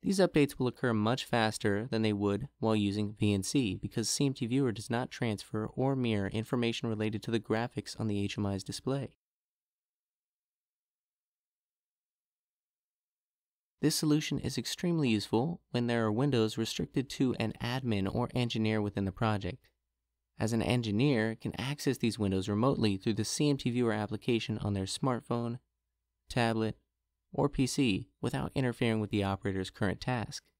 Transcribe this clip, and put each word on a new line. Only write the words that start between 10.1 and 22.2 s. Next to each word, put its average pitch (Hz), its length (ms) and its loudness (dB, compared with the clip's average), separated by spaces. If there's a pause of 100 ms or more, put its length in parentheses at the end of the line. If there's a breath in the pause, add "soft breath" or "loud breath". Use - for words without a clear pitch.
This 151 120 2
solution 151 440 2
is 139 180 -4
extremely 165 540 0
useful 113 500 0 (100)
when 120 160 0
there 117 200 2
are 107 60 2
windows 117 440 2
restricted 131 540 -4
to 127 240 2
an 110 180 -2 (100)
admin 117 480 0
or 120 240 -2
engineer 110 460 0
within 101 240 0
the 95 80 0
project, 107 560 -2 (680)
as 110 160 0
an 113 80 2
engineer 113 760 2
can - 220 -6
access 135 380 -2
these 110 200 0
windows 95 300 0